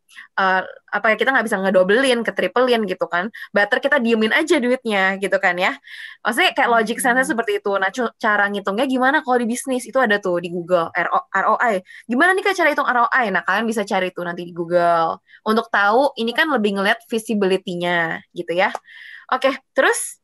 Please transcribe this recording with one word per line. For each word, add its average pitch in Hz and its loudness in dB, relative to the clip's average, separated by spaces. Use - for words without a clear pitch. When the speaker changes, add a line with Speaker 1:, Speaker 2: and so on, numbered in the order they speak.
Speaker 1:
eh, 185 2
apa 202 -2
ya, 214 2
kita 226 0
nggak 240 2
bisa 220 -2
ngedobelin, 208 4
ketripelin 226 0
gitu 185 -4
kan. 180 -4
Better 208 2
kita 277 0
diemin 226 2
aja 311 2
duitnya 220 0
gitu 190 0
kan 185 0
ya. 202 -2
Maksudnya 311 0
kayak 254 0
logic 226 2
Speaker 2:
Hmm. - -4
Speaker 1:
sense-nya 254 2
seperti 220 -2
itu. 202 -2
Nah, 190 0
cu-, 196 -4
cara 208 0
ngitungnya 202 -2
gimana 262 2
kalau 254 2
di 240 -2
bisnis? 247 -4
Itu 262 0
ada 208 2
tuh 175 -2
di 175 -8
Google, 170 -2
R 170 -2
O, - -2
R 190 -2
O 214 2
I. 214 0
Gimana 320 2
nih 392 -2
Kak 403 0
cara 359 0
hitung 294 0
R 254 0
O 240 2
I? 240 0
Nah, 180 0
kalian 202 0
bisa 220 -4
cari 185 -2
tuh 180 -8
nanti 175 -8
di 175 -12
Google. 170 0
Untuk 214 0
tahu, 226 2
ini 226 -4
kan 311 2
lebih 214 0
ngeliat 196 0
visibility-nya 185 -2
gitu 170 -6
ya. 196 0
Oke, 262 0
terus? - 0